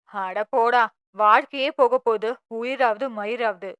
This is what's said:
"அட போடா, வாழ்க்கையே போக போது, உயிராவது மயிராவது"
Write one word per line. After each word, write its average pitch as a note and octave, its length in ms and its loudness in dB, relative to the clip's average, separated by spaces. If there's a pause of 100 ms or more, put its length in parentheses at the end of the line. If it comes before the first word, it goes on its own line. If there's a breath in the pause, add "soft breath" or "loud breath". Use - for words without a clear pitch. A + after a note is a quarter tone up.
(120)
"அட F#3+ 320 -8
போடா, A#3+ 400 2 (320)
வாழ்க்கையே C4 560 2
போக B3 260 2
போது, A3 300 -2 (260)
உயிராவது A#3+ 560 -2
மயிராவது" G#3+ 680 -6